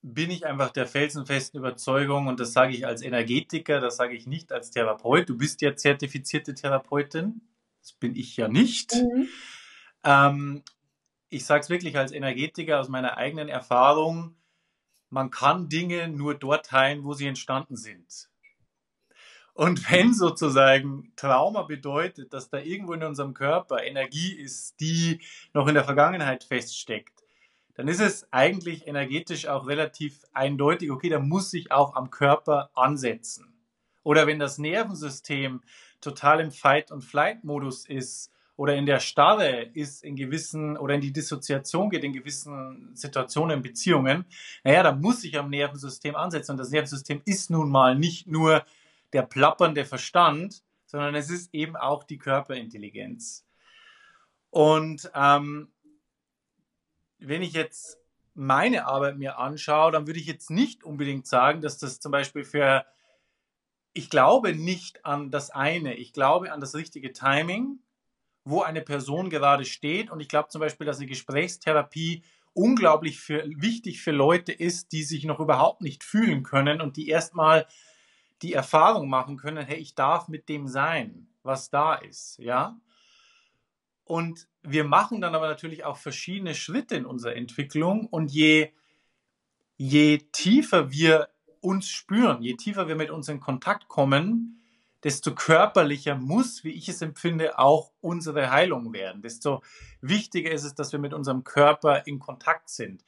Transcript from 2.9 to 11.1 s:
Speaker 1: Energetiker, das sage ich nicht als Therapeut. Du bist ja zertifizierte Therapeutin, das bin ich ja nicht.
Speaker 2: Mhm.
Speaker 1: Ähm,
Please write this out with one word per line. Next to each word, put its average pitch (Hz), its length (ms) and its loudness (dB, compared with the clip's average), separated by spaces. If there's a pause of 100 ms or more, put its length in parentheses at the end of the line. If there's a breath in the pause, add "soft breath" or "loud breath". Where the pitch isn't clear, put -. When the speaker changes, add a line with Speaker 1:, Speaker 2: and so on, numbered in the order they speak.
Speaker 1:
Energetiker, 131 800 -2
das 120 160 -4
sage 123 200 -2
ich 117 100 -18
nicht - 260 -10
als 123 180 -8
Therapeut. 120 580 0
Du 120 100 -4
bist 147 240 -4
ja 143 140 0
zertifizierte 143 800 -2
Therapeutin, 143 880 -4 (400)
das - 120 -20
bin - 220 -6
ich - 200 -12
ja 110 120 -2
nicht. - 440 2
Speaker 2:
Mhm. 247 440 0 (680 loud breath)
Speaker 1:
Ähm, 143 580 4 (680)